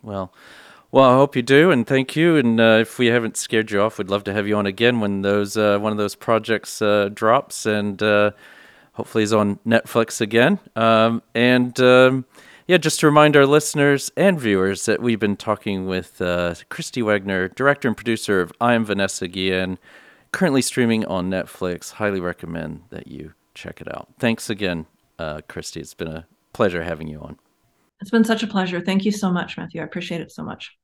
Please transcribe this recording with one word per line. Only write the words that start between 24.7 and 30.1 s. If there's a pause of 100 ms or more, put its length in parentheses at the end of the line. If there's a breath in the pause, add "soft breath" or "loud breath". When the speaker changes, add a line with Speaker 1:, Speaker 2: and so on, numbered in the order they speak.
Speaker 1:
uh,
Christy.
It's
been
a (280)
pleasure
having
you
on. (640)
Speaker 2:
It's
been
such
a
pleasure.
Thank
you
so
much,
Matthew.
I
appreciate